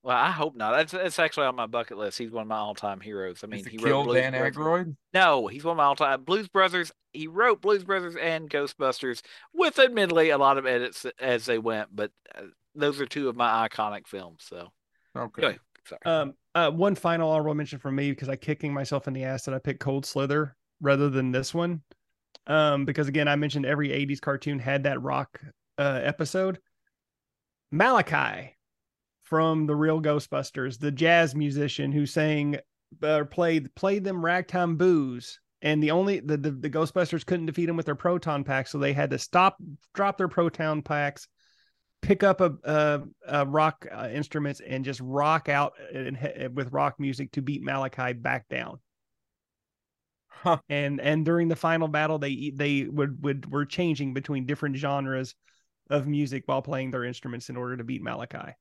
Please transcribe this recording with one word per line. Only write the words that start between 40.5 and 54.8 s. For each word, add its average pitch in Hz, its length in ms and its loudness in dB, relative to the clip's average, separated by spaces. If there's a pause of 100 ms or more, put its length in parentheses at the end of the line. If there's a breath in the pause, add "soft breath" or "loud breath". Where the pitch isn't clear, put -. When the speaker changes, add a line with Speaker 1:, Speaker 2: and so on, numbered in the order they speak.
Speaker 3:
packs, 147 460 -2 (760)
pick 196 220 4
up 190 160 6
a, 175 120 6 (120)
a, 151 360 4 (280)
a 147 180 2
rock, 156 440 2
uh, 117 220 -8
instruments, 147 480 -4
and 131 240 -6
just 127 160 -6
rock 143 480 0
out 143 260 0 (200)
and, 135 240 -6
and 131 380 -6
with 131 160 -4
rock 143 260 0
music 139 340 -4
to - 80 -4
beat 139 220 -4
Malachi 135 500 -4
back 123 360 -4
down. 127 320 -8 (1500)
Speaker 2:
Huh. 170 300 0 (100)
Speaker 3:
And, 143 320 -2
and 151 240 2
during 170 240 4
the 160 80 2
final 165 320 0
battle, 151 300 0
they, 139 360 -4
they 143 300 2
would, 139 380 -2
would, 139 280 -4
were 143 140 -2
changing 147 480 -2
between 135 320 -4
different 143 320 -4
genres 135 580 -2 (540)